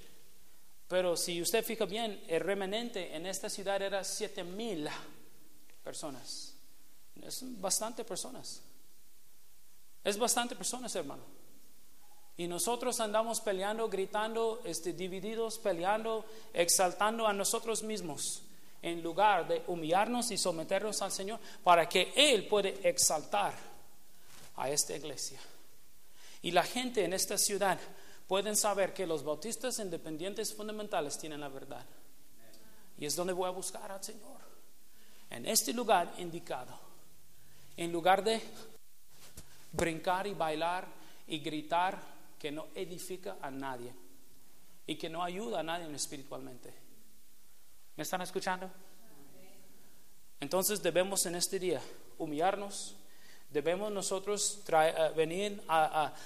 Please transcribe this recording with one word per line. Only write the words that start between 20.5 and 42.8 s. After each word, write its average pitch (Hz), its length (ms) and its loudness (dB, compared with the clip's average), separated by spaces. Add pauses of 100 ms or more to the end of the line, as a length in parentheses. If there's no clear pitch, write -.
al 190 100 0
Señor 202 260 -2 (240)
para 170 240 10
que 185 300 4
Él 262 320 8
puede 190 400 4
exaltar 175 680 4 (1000)
a 127 140 0
esta 151 260 2
iglesia. 139 420 -6 (1000)
Y 170 120 -2
la 175 100 8
gente 247 420 2
en 170 80 2
esta 190 240 2
ciudad 196 420 4 (480)
pueden 196 300 4
saber 196 380 4
que 185 120 0
los 160 160 0
bautistas 208 560 -2
independientes 185 760 -4
fundamentales 208 640 -2
tienen 151 220 -6
la 147 80 -6
verdad. 135 360 -8 (1120)
Y - 80 -6
es 147 100 0
donde 175 200 0
voy 180 140 2
a - 20 0
buscar 190 420 -6
al 190 100 -8
Señor, 226 380 -10 (880)
en 120 160 -6
este 226 300 4
lugar 202 420 6
indicado, 160 560 -4 (1040)
en 170 160 -2
lugar 180 320 8
de 226 160 4 (1300)
brincar 170 540 2
y 208 60 -2
bailar 165 560 0 (380)
y 160 140 -2
gritar 170 800 0 (200)
que 147 120 -4
no 151 240 -6
edifica 185 680 -6